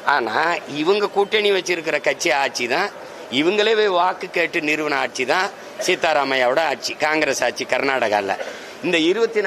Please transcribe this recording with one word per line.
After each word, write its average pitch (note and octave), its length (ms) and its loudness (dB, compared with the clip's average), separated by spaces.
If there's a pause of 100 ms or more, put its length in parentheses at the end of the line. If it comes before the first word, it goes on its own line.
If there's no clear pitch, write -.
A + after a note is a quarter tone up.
(140)
ஆனா A#2 240 0 (440)
இவங்க G3 340 2
கூட்டணி G3+ 420 2
வச்சிருக்கிற E3 500 -2
கட்சி D3+ 240 2 (100)
ஆட்சி B2+ 340 -2
தான், G3 140 0 (500)
இவங்களே G#3 400 2
போய் G3+ 200 2
வாக்கு F#3 280 0 (100)
கேட்டு E3+ 220 0 (100)
நிறுவன D3+ 340 0
ஆட்சி B2+ 300 -4
தான் F#3 140 2 (380)
சீதாராமையாவோட C#3 760 2 (100)
ஆட்சி, A#2 200 -6 (140)
காங்கிரஸ் D3+ 400 0
ஆட்சி - 180 -2 (100)
கர்நாடகால. A#2+ 640 2 (500)
இந்த F3 120 2 (120)
இருபத்தி A3 380 2